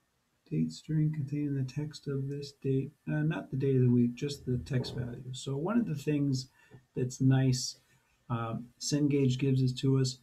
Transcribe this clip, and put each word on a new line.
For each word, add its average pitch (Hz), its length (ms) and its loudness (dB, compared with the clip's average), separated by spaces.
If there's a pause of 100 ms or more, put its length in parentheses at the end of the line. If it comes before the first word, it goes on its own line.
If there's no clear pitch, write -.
(500)
Date 160 220 0
string 151 420 0
containing 147 420 -2
the 131 80 0
text 147 440 -8
of 139 200 -4
this 143 240 -8
date, 135 400 -2 (180)
uh, 151 120 0
not 160 300 -2
the 143 60 -4
day 135 180 2
of 127 60 6
the 123 80 6
week, 120 260 4
just - 300 -8
the 127 140 0
text - 360 -4
value. 123 380 -8
So 135 240 -6
one 196 200 0
of 220 80 2
the 156 100 -4
things 143 540 0 (460)
that's 127 260 -4
nice, 131 560 4 (520)
um, 113 380 -4 (120)
Cengage 143 600 2
gives 131 220 2
it 127 180 0
to 135 180 2
us, 131 260 0